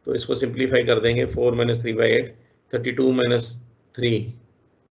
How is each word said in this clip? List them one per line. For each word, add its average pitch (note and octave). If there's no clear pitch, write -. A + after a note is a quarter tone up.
तो B2+
इसको B2
simplify B2
कर A#2
देंगे, A#2
फ़ोर A#2+
माइनस A#2
थ्री A#2+
बाई A2+
एट, A#2
थर्टी B2
टू C3
माइनस A#2+
थ्री, A#2